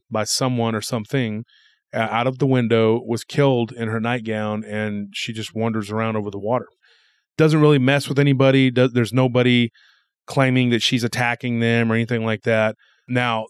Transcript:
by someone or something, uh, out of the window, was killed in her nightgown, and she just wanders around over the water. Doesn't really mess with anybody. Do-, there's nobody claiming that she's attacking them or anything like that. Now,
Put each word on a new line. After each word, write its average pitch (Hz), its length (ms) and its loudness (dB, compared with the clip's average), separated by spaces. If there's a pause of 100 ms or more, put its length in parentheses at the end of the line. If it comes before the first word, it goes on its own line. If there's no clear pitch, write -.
by 110 140 -2
someone 117 500 -2
or 107 80 -4
something, 113 600 -4 (500)
uh, 123 40 -6
out 113 280 -2
of 131 140 -4
the 143 80 2
window, 113 580 2
was 113 180 -4
killed 131 480 0
in 117 180 -6
her 113 100 -4
nightgown, 110 640 -4
and 104 500 -6
she - 200 -10
just 110 200 -10
wanders 110 380 -4
around 110 240 -2
over 104 160 -6
the 98 80 -10
water. 117 260 -4 (720)
Doesn't 156 240 4
really 151 160 6
mess 135 320 2
with 139 80 -4
anybody. 135 540 4
Do-, 127 160 4
there's 117 260 -2
nobody 123 560 2 (560)
claiming 127 460 2
that 113 100 2
she's 120 240 0
attacking 120 540 -2
them 117 320 2
or 113 40 2
anything 113 300 -2
like 110 180 -4
that. 110 320 0 (320)
Now, 120 420 -2